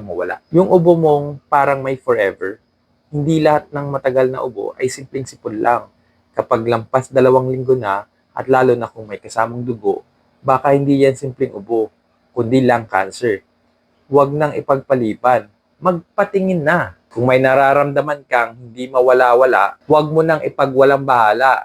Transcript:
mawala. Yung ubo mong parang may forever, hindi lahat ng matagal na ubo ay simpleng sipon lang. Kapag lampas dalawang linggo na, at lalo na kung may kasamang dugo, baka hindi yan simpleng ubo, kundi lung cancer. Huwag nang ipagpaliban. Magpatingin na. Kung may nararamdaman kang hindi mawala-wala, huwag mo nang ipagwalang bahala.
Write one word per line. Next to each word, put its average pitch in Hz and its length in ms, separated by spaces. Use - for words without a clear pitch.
mawala. 90 480
Yung 180 160
ubo 180 240
mong 147 560
parang 139 320
may 135 160
forever, 104 640
hindi 147 320
lahat 151 320
ng 143 160
matagal 131 400
na 127 160
ubo - 320
ay 131 160
simpleng 135 320
sipon 113 340
lang. 113 300
Kapag 113 320
lampas 117 400
dalawang 127 400
linggo 131 280
na, 101 280
at - 120
lalo 127 320
na 117 160
kung 110 160
may 101 120
kasamang 117 440
dugo, 104 400
baka 135 320
hindi 139 240
yan 135 160
simpleng 131 360
ubo, 107 360
kundi 123 240
lung 120 240
cancer. 98 560
Huwag 139 160
nang 147 240
ipagpaliban. 123 960
Magpatingin 185 800
na. 143 480
Kung 120 200
may 131 120
nararamdaman 139 880
kang 117 240
hindi 120 320
mawala-wala, 127 1040
huwag 151 240
mo 160 80
nang 160 240
ipagwalang 139 560
bahala. 127 640